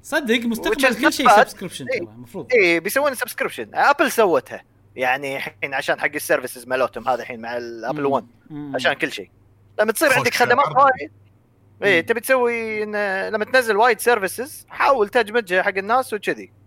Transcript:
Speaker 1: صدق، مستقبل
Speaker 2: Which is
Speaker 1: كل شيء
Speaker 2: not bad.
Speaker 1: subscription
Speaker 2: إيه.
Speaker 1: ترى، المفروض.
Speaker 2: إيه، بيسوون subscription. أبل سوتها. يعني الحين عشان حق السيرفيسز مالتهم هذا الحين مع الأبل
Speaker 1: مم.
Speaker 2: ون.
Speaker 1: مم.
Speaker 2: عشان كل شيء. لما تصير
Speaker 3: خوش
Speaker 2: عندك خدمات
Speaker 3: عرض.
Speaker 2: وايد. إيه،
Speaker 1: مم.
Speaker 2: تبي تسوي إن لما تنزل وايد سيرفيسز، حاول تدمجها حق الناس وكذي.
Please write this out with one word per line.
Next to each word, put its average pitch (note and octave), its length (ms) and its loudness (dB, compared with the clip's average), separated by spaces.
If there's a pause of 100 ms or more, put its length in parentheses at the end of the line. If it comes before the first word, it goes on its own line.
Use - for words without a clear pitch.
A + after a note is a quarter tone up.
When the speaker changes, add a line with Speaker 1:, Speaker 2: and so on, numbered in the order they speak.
Speaker 1:
صدق، C4 380 0
مستقبل A#3 360 -2
Speaker 2:
Which C4+ 140 2
is G#3+ 100 -4
Speaker 1:
كل D4+ 120 4
شيء C4+ 160 2
Speaker 2:
not - 20 8
bad. G#3+ 180 8
Speaker 1:
subscription - 440 -12
Speaker 2:
إيه. A#3+ 60 -4
Speaker 1:
ترى، G#2+ 160 -10
المفروض. B2 380 -10
Speaker 2:
إيه، F3 280 4
بيسوون C4 340 -2
subscription. G#3 600 -8
أبل B3+ 360 2
سوتها. D#3 520 0 (340)
يعني C3+ 400 -2
الحين - 380 -10
عشان D3 260 -2
حق D3+ 140 -2
السيرفيسز B2+ 520 -4
مالتهم B2+ 420 -2
هذا A#2+ 140 -2
الحين A#2 180 -12
مع A#2 160 -8
الأبل A#2+ 460 -8
Speaker 1:
مم. C#3 100 0
Speaker 2:
ون. - 160 -2 (220)
Speaker 1:
مم. D3 240 -12
Speaker 2:
عشان C#3+ 180 0
كل C3+ 200 -4
شيء. F#2 180 -14 (500)
لما G#3+ 120 2
تصير D4 160 2
Speaker 3:
خوش B3 100 4
Speaker 2:
عندك A#3+ 160 0
خدمات B3 320 4
Speaker 3:
عرض. - 100 -2
Speaker 2:
وايد. C4+ 340 4 (720)
إيه، F#3 180 4
Speaker 1:
مم. D#3+ 60 -6
Speaker 2:
تبي A3+ 140 0
تسوي A#3 640 0
إن G#3 100 -8 (360)
لما G#3+ 160 -2
تنزل A#3 320 2
وايد A3+ 240 4
سيرفيسز، A3+ 680 -2
حاول A3 400 2
تدمجها G3+ 540 0
حق G3 140 -2
الناس A3+ 380 -2
وكذي. C#3+ 380 -6 (140)